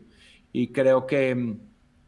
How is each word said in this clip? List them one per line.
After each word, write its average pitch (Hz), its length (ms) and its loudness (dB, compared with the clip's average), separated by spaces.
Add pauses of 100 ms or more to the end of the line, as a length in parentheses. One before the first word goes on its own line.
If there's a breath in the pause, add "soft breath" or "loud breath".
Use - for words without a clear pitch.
(540 loud breath)
Y 123 160 -2
creo 131 360 2
que, 127 520 -2 (500)